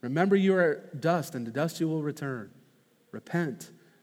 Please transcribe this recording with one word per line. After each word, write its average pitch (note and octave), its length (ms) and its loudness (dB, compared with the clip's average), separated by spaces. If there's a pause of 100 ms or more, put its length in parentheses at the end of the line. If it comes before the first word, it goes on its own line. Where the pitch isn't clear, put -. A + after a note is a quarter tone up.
"Remember E3+ 340 2
you F#3+ 180 4
are F3 300 2 (160)
dust, D#3+ 340 0
and B2 120 -6
to A2+ 60 -8
dust D3+ 280 -2
you E3 80 0
will D#3 160 -2
return. C3+ 480 -6 (600)
Repent D#3+ 600 -4 (320)